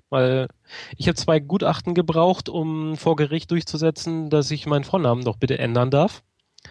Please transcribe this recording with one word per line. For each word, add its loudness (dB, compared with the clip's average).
weil 2
ich -2
hab 0
zwei 2
Gutachten -2
gebraucht, 2
um -4
vor 2
Gericht -2
durchzusetzen, -2
dass 2
ich -6
meinen 0
Vornamen 0
doch -2
bitte 0
ändern 0
darf. 2